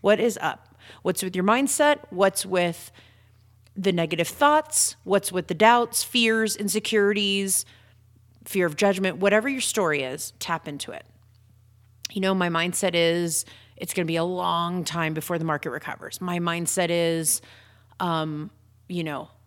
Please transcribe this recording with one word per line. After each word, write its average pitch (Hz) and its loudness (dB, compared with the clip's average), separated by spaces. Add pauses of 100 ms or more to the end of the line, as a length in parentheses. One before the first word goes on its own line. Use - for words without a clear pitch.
What 202 4
is 220 0
up? - -6 (280)
What's 185 -2
with 180 -4
your 185 2
mindset? 285 4 (100)
What's 190 2
with 175 -2 (800)
the 190 0
negative 170 0
thoughts? - 2
What's 196 0
with 180 -4
the 180 -4
doubts, 233 4
fears, 226 0
insecurities, 202 0 (800)
fear 185 0
of 151 -2
judgment? 190 0
Whatever 202 4
your 262 -4
story 156 0
is, 131 -8
tap - -4
into 143 -10
it. - -14 (1040)
You - -8
know, 190 2
my 180 0
mindset 175 0
is 170 2 (320)
it's - -10
gonna 180 -2
be 165 -2
a 165 0
long 175 -2
time 156 -2
before 160 -4
the 165 -4
market 156 -2
recovers. - -10
My 180 -4
mindset 170 -2
is, 165 0 (600)
um, 156 -4 (380)
you 175 -6
know 147 -8 (180)